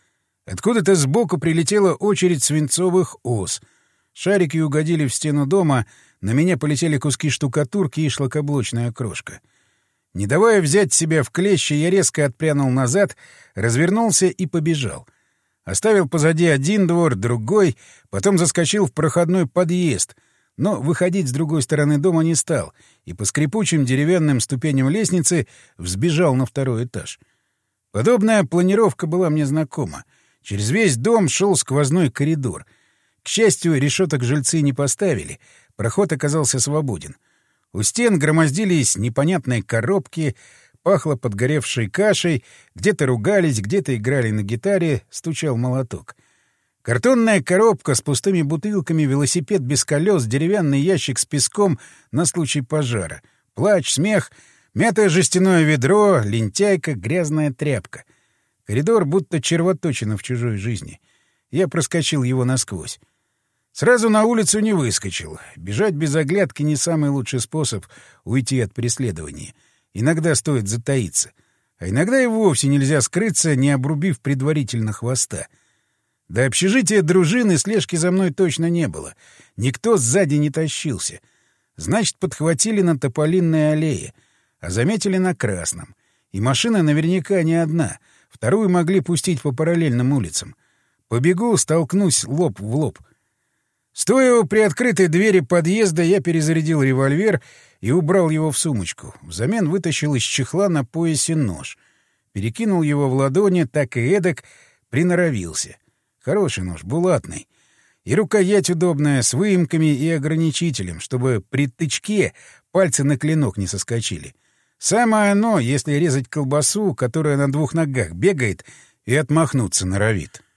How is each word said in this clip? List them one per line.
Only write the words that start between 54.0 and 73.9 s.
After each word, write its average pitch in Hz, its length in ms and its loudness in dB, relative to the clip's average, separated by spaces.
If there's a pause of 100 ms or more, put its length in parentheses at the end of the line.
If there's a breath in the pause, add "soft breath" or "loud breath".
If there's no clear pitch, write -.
мятое 208 360 2
жестяное 180 540 4
ведро, 156 600 4
лентяйка, 117 720 0
грязная 151 580 -2
тряпка. - 540 -6 (600)
Коридор 170 380 2
будто 156 380 -2
червоточина 165 760 -2
в 98 80 -10
чужой 120 320 -4
жизни. 104 460 -8 (500)
Я 170 160 0
проскочил 151 560 -2
его 127 220 0
насквозь. 123 560 -4 (760)
Сразу 233 320 4
на 214 140 4
улицу 220 380 2
не 220 100 2
выскочил. 101 640 -2 (200)
Бежать 104 380 -2
без 147 200 -2
оглядки — 156 480 0
не 151 140 0
самый 156 320 0
лучший 135 320 -2
способ 123 440 -6 (380 loud breath)
уйти 127 380 -2
от 104 120 -4
преследования. 85 800 -6 (400)
Иногда 156 400 0
стоит 123 360 -2
затаиться. 117 640 -4 (460)
А 87 120 -8
иногда 196 340 2
и - 20 2
вовсе 208 440 2
нельзя 139 320 2
скрыться, 180 560 0
не 139 140 2
обрубив 143 500 -2